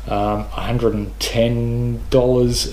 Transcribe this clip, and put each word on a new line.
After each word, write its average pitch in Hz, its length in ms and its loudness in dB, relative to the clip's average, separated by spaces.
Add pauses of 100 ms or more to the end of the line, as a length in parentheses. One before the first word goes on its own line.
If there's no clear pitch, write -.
um, 104 320 0
a - 220 -6
hundred 117 300 0
and 104 280 -4
ten 117 880 0
dollars 123 640 4